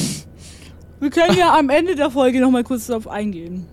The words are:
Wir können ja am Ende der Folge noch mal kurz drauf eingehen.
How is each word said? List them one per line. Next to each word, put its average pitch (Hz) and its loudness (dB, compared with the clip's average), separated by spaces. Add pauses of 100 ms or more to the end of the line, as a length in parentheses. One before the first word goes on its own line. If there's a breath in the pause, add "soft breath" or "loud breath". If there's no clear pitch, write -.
(1000 loud breath)
Wir 285 -2
können 339 4
ja 330 4
am 294 2
Ende 330 2
der 285 0
Folge 262 2
noch 254 4
mal 247 2
kurz 240 -6
drauf 226 -6
eingehen. 185 -8